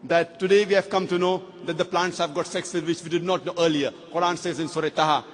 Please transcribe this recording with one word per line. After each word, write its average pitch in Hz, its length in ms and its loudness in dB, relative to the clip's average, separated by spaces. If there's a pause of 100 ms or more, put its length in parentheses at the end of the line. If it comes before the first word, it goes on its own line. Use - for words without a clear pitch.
that 165 360 2
today 196 260 4
we 196 80 0
have 196 160 4
come 185 180 0
to 180 100 0
know 180 260 0 (200)
that 165 160 -6
the 175 60 2
plants 175 340 -2
have 160 160 -2
got 170 100 -2
sexes 175 380 -4
which 165 200 -2
we 165 60 -12
did 170 140 -2
not 175 220 0
know 175 120 -6
earlier. 151 340 2 (220)
Quran 175 240 0
says 170 220 -4
in 165 80 -4
Surah 156 220 -2
Taha 151 440 2